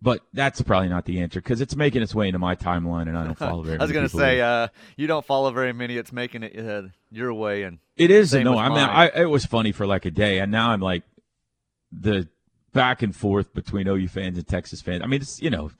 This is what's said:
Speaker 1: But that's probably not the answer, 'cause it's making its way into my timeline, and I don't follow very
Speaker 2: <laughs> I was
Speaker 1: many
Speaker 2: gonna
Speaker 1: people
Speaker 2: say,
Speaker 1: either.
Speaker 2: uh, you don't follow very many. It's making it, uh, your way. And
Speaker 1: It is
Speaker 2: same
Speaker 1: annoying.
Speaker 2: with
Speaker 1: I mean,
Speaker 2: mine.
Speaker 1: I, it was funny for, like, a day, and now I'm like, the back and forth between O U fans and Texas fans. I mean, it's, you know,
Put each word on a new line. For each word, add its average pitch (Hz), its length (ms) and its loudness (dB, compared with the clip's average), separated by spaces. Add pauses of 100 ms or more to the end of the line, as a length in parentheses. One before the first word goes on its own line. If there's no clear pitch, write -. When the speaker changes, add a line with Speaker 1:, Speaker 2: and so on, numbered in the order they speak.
Speaker 1:
But 113 200 2 (120)
that's 139 280 -2
probably 95 280 2
not 87 160 -2
the 90 160 -4
answer, 87 200 -6
'cause 123 200 -2
it's 139 140 -6
making 135 280 2
its 101 100 -6
way 104 140 0
into 92 100 -2
my 90 180 0
timeline, 85 520 -2
and 82 100 -4
I 82 60 -4
don't 80 140 -6
follow 85 260 -4
very 80 140 -4
Speaker 2:
<laughs> - 20 -2
I - 40 0
was 160 60 -2
Speaker 1:
many 160 60 -2
Speaker 2:
gonna 143 120 0
Speaker 1:
people - 120 -4
Speaker 2:
say, 131 220 4
Speaker 1:
either. 120 240 2
Speaker 2:
uh, - 20 -4 (300)
you 147 100 -4
don't 156 180 0
follow 135 240 2
very 127 240 -2
many. 120 240 -6
It's 117 140 -8
making 120 320 -8
it, 107 200 -14
uh, 104 260 -8 (220)
your 117 220 -4
way. 104 300 -2
And 87 160 -10 (180)
Speaker 1:
It 170 140 6
is 196 200 8
Speaker 2:
same 135 100 4
Speaker 1:
annoying. 123 160 4
Speaker 2:
with 110 80 2
Speaker 1:
I 135 40 2
mean, 143 180 4
Speaker 2:
mine. 160 280 6
Speaker 1:
I, 165 60 4
it 175 80 4
was 143 160 2
funny 110 260 0
for, 101 160 -2
like, 95 180 0
a 90 60 -2
day, 98 280 2
and 98 120 0
now 113 200 2
I'm 107 100 0
like, 92 220 -2 (880)
the 95 360 -2 (440)
back 127 300 2
and 101 140 -2
forth 101 400 0
between 98 320 -4
O 98 80 2
U 92 120 0
fans 92 300 -6
and 85 80 -8
Texas - 360 -6
fans. 87 200 -6
I - 60 -6
mean, 139 140 0
it's, - 200 -14
you 160 80 -2
know, 76 300 -4